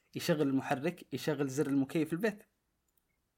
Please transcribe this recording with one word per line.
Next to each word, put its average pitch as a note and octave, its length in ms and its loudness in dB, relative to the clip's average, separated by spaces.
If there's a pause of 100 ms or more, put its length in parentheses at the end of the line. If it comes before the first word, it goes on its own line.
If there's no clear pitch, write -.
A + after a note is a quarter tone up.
(160)
يشغل D3+ 260 0
المحرك، C#3 720 0
يشغل C#3+ 340 0
زر C#3 200 0
المكيف C#3 400 2
في E3 60 -6
البيت. G#3 300 -2 (960)